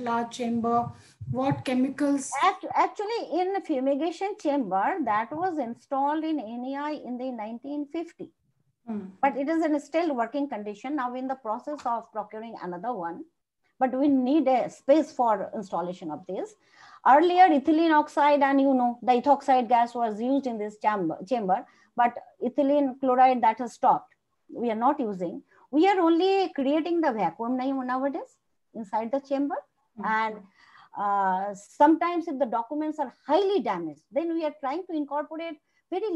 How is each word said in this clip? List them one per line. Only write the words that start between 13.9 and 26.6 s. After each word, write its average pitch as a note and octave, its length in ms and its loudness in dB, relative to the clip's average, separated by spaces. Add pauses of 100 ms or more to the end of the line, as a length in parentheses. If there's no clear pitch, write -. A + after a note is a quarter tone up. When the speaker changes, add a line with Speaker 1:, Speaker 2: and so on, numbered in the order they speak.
Speaker 2:
we D4+ 60 6
need C4 400 4
a B3 200 2
space D4 440 2
for G#3+ 420 0
installation F3+ 560 -6
of D3+ 160 -10
this. B3+ 280 -8 (600)
Earlier, F4+ 320 8 (100)
ethylene D#4 460 4
oxide D4 400 2
and, C#4 160 4
you C#4 140 4
know, A#3+ 280 2
the B3+ 120 2
ethoxide B3+ 560 4
gas A#3 260 4
was A3+ 240 -2
used C4 280 0
in A#3 100 -6
this G#3 280 -8
chamber, G3 320 -2 (100)
chamber, G#3+ 320 0 (360)
but - 220 0 (300)
ethylene C#4 520 0
chloride B3+ 440 4
that A3+ 160 2
has A#3+ 140 -8
stopped. - 420 0 (340)
We A#3 220 -4
are A3 140 -4
not D4 140 2
using. G#3 440 -6 (260)
We D#4 220 4
are G4 80 2
only F4+ 560 4
creating D#4+ 460 0